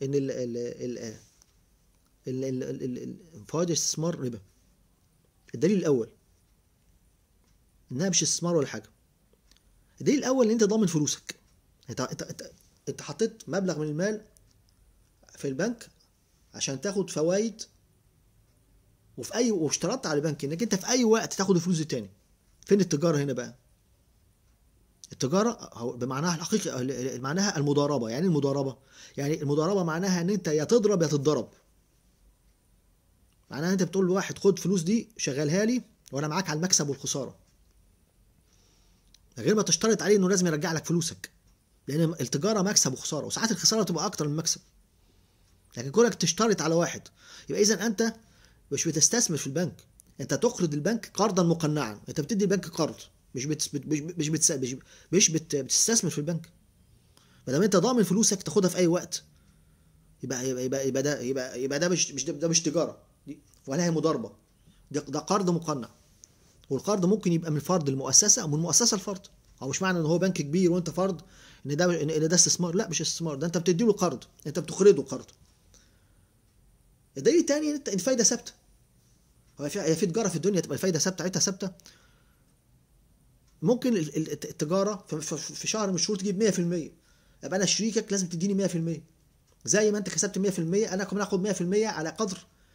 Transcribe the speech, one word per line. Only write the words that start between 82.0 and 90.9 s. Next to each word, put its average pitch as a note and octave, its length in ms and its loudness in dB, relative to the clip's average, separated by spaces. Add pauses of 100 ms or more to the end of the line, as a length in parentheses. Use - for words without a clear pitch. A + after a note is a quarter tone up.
ممكن A#3+ 340 2
ال-، D#3 200 -4
ال-، D#3+ 160 -2
الت-، D3 120 -8
التجارة F#3+ 640 -2
في، D#3 120 -6
في، D3+ 160 -6
في - 320 -10
شهر G#3+ 200 -2
من F#3+ 60 -2
الشهور G3+ 240 0
تجيب F#3+ 200 -2
مية A3 120 4
في F#3 80 0
المية، E3+ 340 -2 (520)
أبقى F3 120 -4
أنا G3 100 2
شريكك G#3+ 460 0
لازم F#3+ 140 0
تديني F3+ 280 -2
مية F#3+ 120 2
في F3 120 -2
المية. E3 240 -4 (640)
زي G#3 280 4
ما G3+ 60 0
أنت F#3+ 100 -4
كسبت G3 300 -2
مية G3 120 2
في F#3 80 -2
المية، F3+ 360 0